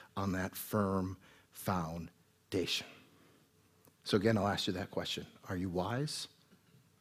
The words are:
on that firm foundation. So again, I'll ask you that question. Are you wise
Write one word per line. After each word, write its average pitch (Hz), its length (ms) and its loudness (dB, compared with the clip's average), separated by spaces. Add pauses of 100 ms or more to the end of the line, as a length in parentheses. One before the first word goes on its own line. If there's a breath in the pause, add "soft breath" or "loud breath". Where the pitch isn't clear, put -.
(160 loud breath)
on 98 180 0
that 92 220 -2
firm 95 600 2 (340 soft breath)
foundation. - 1300 -2 (1160 soft breath)
So - 140 4
again, 110 200 6
I'll 98 100 4
ask 95 200 0
you 101 60 0
that 95 180 -4
question. - 340 -4 (220)
Are 98 80 -4
you 92 140 -2
wise 110 580 -2 (720)